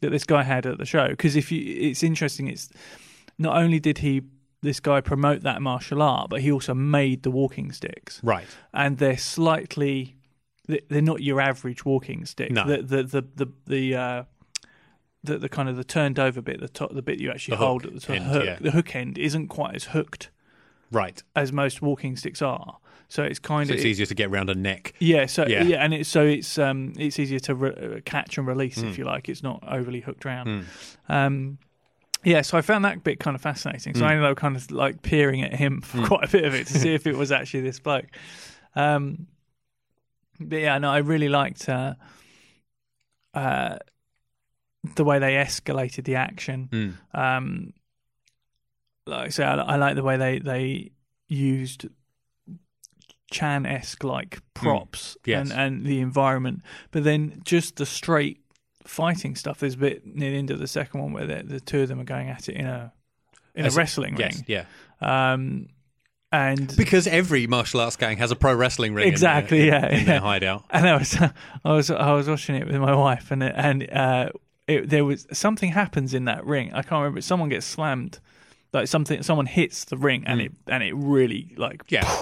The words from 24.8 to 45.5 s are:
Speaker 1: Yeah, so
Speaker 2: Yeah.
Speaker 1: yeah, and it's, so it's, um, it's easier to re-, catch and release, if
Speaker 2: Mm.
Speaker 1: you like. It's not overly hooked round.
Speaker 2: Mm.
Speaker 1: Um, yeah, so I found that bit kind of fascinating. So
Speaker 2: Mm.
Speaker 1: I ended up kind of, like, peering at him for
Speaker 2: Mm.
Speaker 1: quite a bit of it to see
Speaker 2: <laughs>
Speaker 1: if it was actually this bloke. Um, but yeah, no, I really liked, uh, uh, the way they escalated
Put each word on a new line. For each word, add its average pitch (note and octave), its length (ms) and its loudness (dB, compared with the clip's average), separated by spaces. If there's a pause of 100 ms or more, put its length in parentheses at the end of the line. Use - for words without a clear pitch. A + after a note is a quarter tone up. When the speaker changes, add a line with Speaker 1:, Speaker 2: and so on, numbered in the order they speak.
Speaker 1:
Yeah, D#3+ 260 4
so D3+ 200 0
Speaker 2:
Yeah. G#2+ 180 4
Speaker 1:
yeah, D#3+ 200 4
and D#3 80 2
it's, D3+ 160 -4
so D3+ 160 6
it's, D3 340 2
um, C3+ 400 0
it's D3 200 -4
easier C3+ 220 0
to C3+ 140 -2
re-, A#2+ 500 -4
catch - 340 -6
and C3+ 80 -2
release, C3 320 -2
if A2+ 160 -4
Speaker 2:
Mm. F2 40 -10
Speaker 1:
you - 60 -6
like. - 240 -6
It's - 140 -8
not C3+ 240 -8
overly B2 340 -6
hooked - 240 -12
round. B2+ 240 -8
Speaker 2:
Mm. G#2 160 -6 (440)
Speaker 1:
Um, C#3 500 0 (640)
yeah, E3+ 180 6
so E3+ 140 0
I E3 60 4
found G#3 240 2
that - 180 -2
bit - 160 -2
kind C#3+ 140 -2
of C3 80 -8
fascinating. - 520 -6
So A#2+ 80 2
Speaker 2:
Mm. D3+ 40 4
Speaker 1:
I D#3 80 6
ended D3 160 4
up C#3 80 0
kind C3+ 180 0
of, C3 140 -10
like, C3+ 320 -2
peering C#3 400 4
at C3 120 -4
him C3+ 280 0
for - 160 -8
Speaker 2:
Mm. A#2 80 2
Speaker 1:
quite F#3 180 4
a - 80 0
bit F3+ 120 6
of C#3 100 2
it B2+ 140 -2
to C#3+ 100 2
see D#3+ 160 4
Speaker 2:
<laughs> - 0 -
Speaker 1:
if D3+ 120 0
it C#3+ 100 0
was C#3 160 0
actually C3+ 300 0
this C3 180 -4
bloke. C3+ 260 -2 (680)
Um, D3 520 0 (1160)
but D#3 200 -4
yeah, D3 180 2
no, C#3+ 120 0
I D3 80 4
really D3 300 2
liked, C#3 400 0
uh, C3 260 -2 (1400)
uh, C3 420 -2 (1200)
the D#3 80 2
way C#3+ 140 4
they C3+ 160 2
escalated C3+ 680 -2